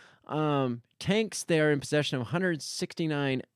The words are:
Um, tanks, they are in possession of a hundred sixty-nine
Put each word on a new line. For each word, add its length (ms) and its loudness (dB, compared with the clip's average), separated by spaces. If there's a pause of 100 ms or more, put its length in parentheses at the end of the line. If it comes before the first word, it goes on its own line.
(280)
Um, 520 0 (180)
tanks, 460 0
they 160 2
are 120 6
in 80 2
possession 360 0
of 60 -2
a 80 -6
hundred 320 0
sixty-nine 800 -2 (140)